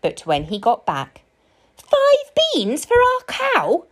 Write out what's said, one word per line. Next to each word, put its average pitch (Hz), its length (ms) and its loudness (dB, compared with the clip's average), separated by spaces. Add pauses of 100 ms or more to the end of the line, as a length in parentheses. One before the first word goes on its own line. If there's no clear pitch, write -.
But - 240 -6
when 151 200 -2
he 196 140 -8
got 226 260 -2
back, 139 380 -6 (540)
Five 571 560 2 (200)
beans 240 320 -4
for 466 100 0
our 508 320 4
cow? 415 640 -2